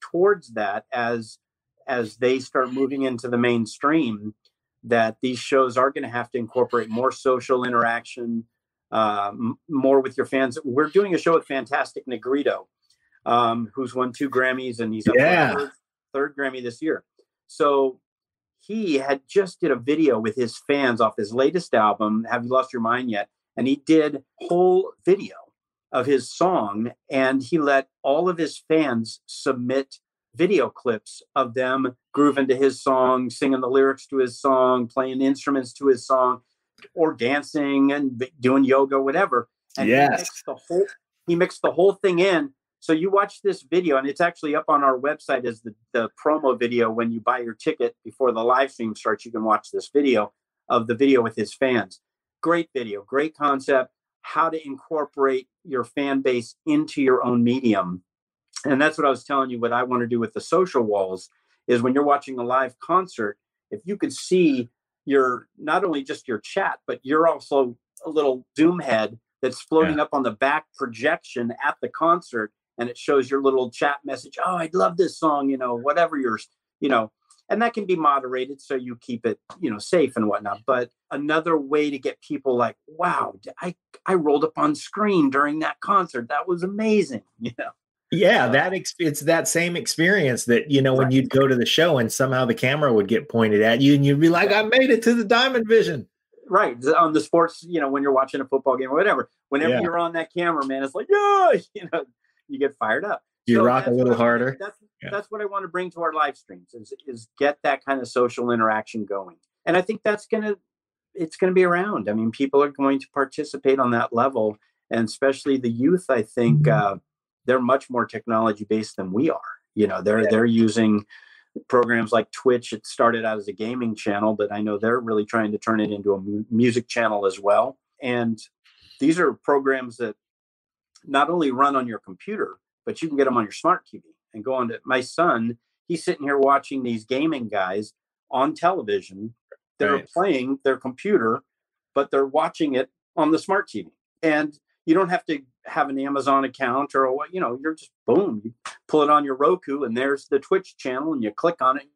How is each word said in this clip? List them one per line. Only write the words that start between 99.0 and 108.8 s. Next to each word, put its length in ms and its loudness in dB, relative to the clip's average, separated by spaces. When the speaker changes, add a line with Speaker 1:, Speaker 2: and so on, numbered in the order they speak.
Speaker 1:
whenever 260 0
Speaker 2:
Yeah. 60 0
Speaker 1:
you're 180 -2
on 140 -2
that 180 -6
camera, 360 -2
man, 160 -4
it's 120 -8
like, 140 -6
"Yeah," 440 4
<laughs> 100 -20
you 160 -14
know, 140 -4
you 100 -10
get 180 0
fired 300 -2
up. 160 -6
Speaker 2:
You 100 4
Speaker 1:
So 80 4
Speaker 2:
rock 220 2
a 40 0
Speaker 1:
that's 60 2
what 0 -
Speaker 2:
little 160 4
Speaker 1:
I 40 2
wanna, 60 2
Speaker 2:
harder. 380 2
Speaker 1:
that's, 180 -14
Speaker 2:
Yeah. 80 -12
Speaker 1:
that's 200 -8
what 100 -10
I 60 -6
wanna 220 -8
bring 240 -6
to 100 -10
our 100 -2
live 240 -2
streams 380 -20
is, 180 -18
is 220 -14
get 240 0
that 200 -2
kind 200 -4
of 60 -12
social 420 -2
interaction 560 -2